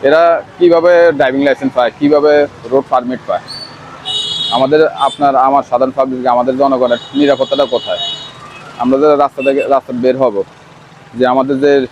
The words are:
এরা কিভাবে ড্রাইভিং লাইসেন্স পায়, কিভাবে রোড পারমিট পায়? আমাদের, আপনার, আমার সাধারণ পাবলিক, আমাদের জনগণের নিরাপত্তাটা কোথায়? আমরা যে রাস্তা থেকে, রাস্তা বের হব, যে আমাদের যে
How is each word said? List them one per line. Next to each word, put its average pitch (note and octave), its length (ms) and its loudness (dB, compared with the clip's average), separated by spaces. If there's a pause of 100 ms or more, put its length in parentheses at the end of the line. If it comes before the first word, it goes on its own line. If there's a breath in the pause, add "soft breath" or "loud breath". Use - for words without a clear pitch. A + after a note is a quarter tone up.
এরা D#3 140 4 (360)
কিভাবে E3+ 340 4 (260)
ড্রাইভিং C3+ 300 0
লাইসেন্স C3+ 300 -2
পায়, A#2+ 220 2
কিভাবে D3 320 2 (400)
রোড C3+ 200 0
পারমিট B2+ 380 -4
পায়? F2+ 140 -4 (1120)
আমাদের, C3+ 260 2 (260)
আপনার, C#3 260 0 (140)
আমার C3+ 220 0
সাধারণ C3 280 0
পাবলিক, B2+ 280 -4 (100)
আমাদের B2 260 0
জনগণের B2+ 400 0 (180)
নিরাপত্তাটা C#3 540 0
কোথায়? G2 280 -4 (800)
আমরা B2+ 200 0
যে D3+ 60 2 (160)
রাস্তা C#3 240 -4
থেকে, C#3 140 0 (140)
রাস্তা C3 160 -4 (120)
বের B2+ 200 2
হব, A2+ 120 0 (840)
যে B2 60 2 (100)
আমাদের C3+ 300 0
যে C#3+ 80 4 (200)